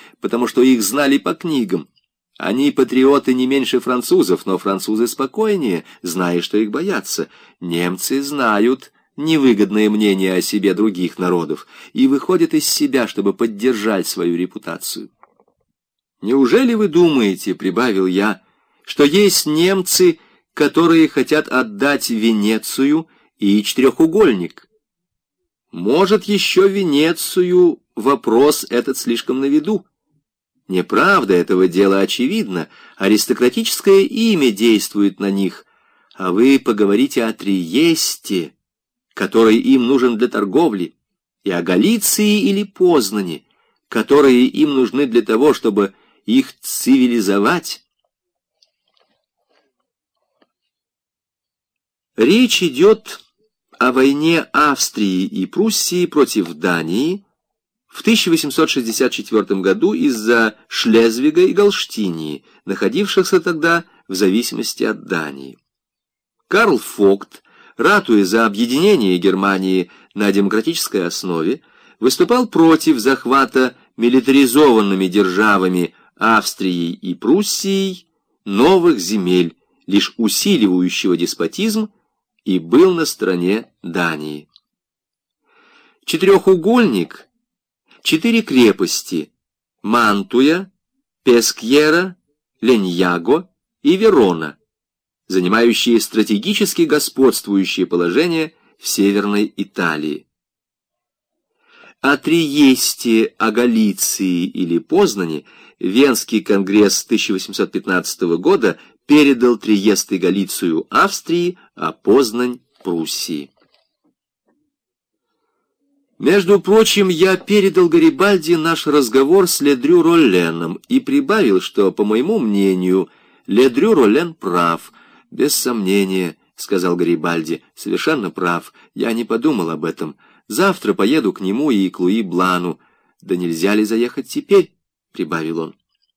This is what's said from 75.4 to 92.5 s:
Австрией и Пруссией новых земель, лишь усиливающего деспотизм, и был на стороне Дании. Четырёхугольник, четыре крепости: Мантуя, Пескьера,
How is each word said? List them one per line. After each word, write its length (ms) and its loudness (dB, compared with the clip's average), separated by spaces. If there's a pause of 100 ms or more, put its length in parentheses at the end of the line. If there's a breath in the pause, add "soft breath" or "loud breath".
Австрией 760 -2
и 220 -8
Пруссией 920 -2 (380)
новых 560 2
земель, 560 0 (300)
лишь 320 0
усиливающего 1000 0
деспотизм, 720 -4 (540)
и 140 -2
был 360 2
на 100 -2
стороне 640 -4 (120)
Дании. 640 -8 (1600 soft breath)
Четырёхугольник, 1200 2 (760 soft breath)
четыре 400 0
крепости: 920 0 (500)
Мантуя, 880 0 (500)
Пескьера, 960 0 (440)